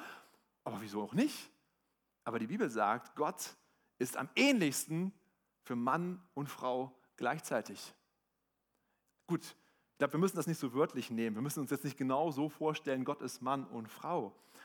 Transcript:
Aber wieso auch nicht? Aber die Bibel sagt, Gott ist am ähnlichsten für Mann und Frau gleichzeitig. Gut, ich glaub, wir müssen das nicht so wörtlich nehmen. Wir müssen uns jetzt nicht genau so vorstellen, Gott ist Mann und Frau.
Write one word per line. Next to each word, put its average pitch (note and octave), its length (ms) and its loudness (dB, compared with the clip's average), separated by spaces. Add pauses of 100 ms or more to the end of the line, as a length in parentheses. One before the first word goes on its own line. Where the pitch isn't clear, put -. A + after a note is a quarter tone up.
(640)
Aber G#2 180 -6
wieso G#2 200 -4
auch G2+ 120 -4
nicht? C4 380 0 (720)
Aber A2+ 160 -2
die A2 80 0
Bibel F#3+ 220 0
sagt, A2 460 2
Gott D#3 400 -2 (440)
ist - 180 -2
am C#3+ 180 -4
ähnlichsten F#3 760 4 (520)
für B2+ 120 -4
Mann E3 460 0 (120)
und C#3 160 -4
Frau B2+ 460 -2 (200)
gleichzeitig. A#2+ 800 -2 (1300)
Gut, E3 160 0
ich - 540 -20
glaub, C#3 140 2
wir D3+ 80 2
müssen F#3 160 4
das D#3+ 100 0
nicht E3 140 0
so B2 140 -2
wörtlich C3+ 360 2
nehmen. A2+ 260 0
Wir A2 60 -2
müssen D3 200 -2
uns C3 100 -4
jetzt C#3 120 0
nicht C#3 140 -4
genau C3+ 340 2
so D3 180 0
vorstellen, D3 560 0
Gott C#3+ 160 -2
ist - 200 -8
Mann C3 240 0
und A2+ 240 -8
Frau. D3 460 -4 (300)